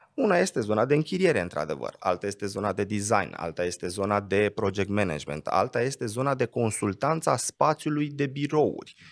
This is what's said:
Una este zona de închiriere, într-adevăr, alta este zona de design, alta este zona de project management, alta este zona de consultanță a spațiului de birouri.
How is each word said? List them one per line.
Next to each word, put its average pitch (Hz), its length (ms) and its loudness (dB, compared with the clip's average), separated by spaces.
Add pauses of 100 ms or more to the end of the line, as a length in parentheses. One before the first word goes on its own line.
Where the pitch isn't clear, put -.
(140)
Una 214 240 2
este 185 220 2
zona 107 260 2
de 143 100 4
închiriere, 165 460 2
într-adevăr, 76 580 -4
alta 92 280 0
este 101 180 -6
zona 101 280 -2
de 104 100 0
design, 101 520 0
alta 85 280 -4
este 90 240 -4
zona 101 320 0
de 101 360 2
project 98 340 -2
management, 78 580 -2
alta 117 340 0
este 131 240 -4
zona 127 300 -2
de 127 100 0
consultanță 120 840 0
a 135 60 4
spațiului 151 720 0
de 143 160 -2
birouri. 139 680 0 (160)